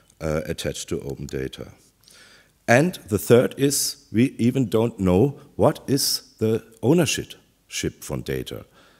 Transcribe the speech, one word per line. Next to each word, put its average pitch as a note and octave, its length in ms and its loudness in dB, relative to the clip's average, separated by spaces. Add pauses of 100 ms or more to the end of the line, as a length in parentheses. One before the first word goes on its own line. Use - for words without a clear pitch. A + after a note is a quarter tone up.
(200)
uh, D#2 240 -4
attached - 440 -8
to E2+ 120 -6
open C#2 260 -10
data. C2 420 -10 (1000)
And D3 280 4 (120)
the G#2 100 0
third - 380 4
is, - 560 -2
we A#2+ 260 2
even B2 300 0
don't A2+ 320 0
know F#2+ 380 2 (180)
what B2+ 300 2
is - 520 -2
the A2 240 -2 (200)
ownership D3+ 500 0 (680)
from C#2 200 -8
data, B1+ 460 -8 (340)